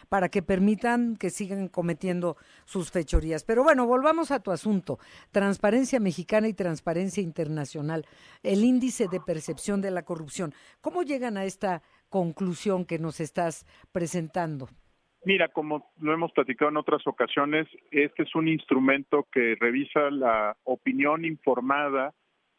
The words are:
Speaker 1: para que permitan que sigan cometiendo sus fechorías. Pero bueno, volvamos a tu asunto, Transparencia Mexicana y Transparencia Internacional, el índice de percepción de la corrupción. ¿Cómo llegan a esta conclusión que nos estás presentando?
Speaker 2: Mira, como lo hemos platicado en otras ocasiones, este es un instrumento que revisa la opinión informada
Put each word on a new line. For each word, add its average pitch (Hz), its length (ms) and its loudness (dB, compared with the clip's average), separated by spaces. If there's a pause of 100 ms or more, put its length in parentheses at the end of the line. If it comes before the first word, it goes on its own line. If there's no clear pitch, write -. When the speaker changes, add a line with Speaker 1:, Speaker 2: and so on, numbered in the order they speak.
Speaker 1:
para 185 200 2
que 196 120 -2
permitan 214 760 2
que 180 120 -4
sigan 196 380 -6
cometiendo 175 680 -2 (280)
sus 180 260 -6
fechorías. 160 520 -2
Pero 233 200 2
bueno, 277 240 6
volvamos 294 440 2
a 277 80 0
tu 196 120 -4
asunto, 180 480 -2 (320)
Transparencia 208 680 2
Mexicana 208 480 0
y 220 60 -2
Transparencia 175 680 -4
Internacional, 156 840 -4 (380)
el 196 200 2
índice 247 460 2
de 180 100 -4
percepción 170 640 -4
de 190 100 -4
la 175 120 -4
corrupción. 160 500 -8 (280)
¿Cómo 359 220 -4
llegan 254 340 -4
a 190 80 -4
esta 185 360 -4 (280)
conclusión 180 760 -2
que 165 140 -4
nos 160 200 -6
estás 165 460 -4 (260)
presentando? 160 800 -4 (560)
Speaker 2:
Mira, 180 240 4
como 151 500 -6
lo 156 140 0
hemos 165 180 -2
platicado 135 380 2
en 151 80 -2
otras 151 280 0
ocasiones, 147 640 0 (240)
este 147 320 2
es - 100 -6
un 160 140 2
instrumento 139 840 2
que 117 300 2
revisa 139 500 2
la 113 540 0
opinión 139 600 0
informada 143 880 0 (460)